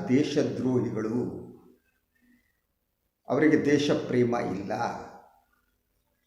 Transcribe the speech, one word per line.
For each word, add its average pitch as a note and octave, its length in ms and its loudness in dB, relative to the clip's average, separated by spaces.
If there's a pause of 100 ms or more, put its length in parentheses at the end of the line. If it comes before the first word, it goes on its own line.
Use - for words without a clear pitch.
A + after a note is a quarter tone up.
ದೇಶದ್ರೋಹಿಗಳು, B2 1120 0 (2000)
ಅವರಿಗೆ C#3+ 360 4
ದೇಶ C#3+ 260 2
ಪ್ರೇಮ B2 440 0
ಇಲ್ಲ, G2+ 380 -4 (1500)